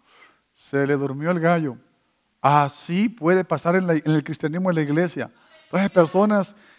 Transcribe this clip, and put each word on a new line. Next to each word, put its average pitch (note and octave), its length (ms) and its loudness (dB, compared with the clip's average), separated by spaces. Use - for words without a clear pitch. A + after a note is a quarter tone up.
Se C#3 340 -4
le C#3+ 80 2
durmió C#3 340 -4
el F3+ 100 0
gallo. D#3+ 380 0
Así D3 640 0
puede F#3 360 0
pasar E3+ 320 -2
en F#3 100 0
la, E3+ 80 0
en D#3 180 0
el D#3 120 2
cristianismo, D#3+ 480 -4
en E3+ 40 0
la D#3+ 60 0
iglesia. D3+ 500 -2
Entonces, F#3+ 260 -2
personas F#3+ 640 2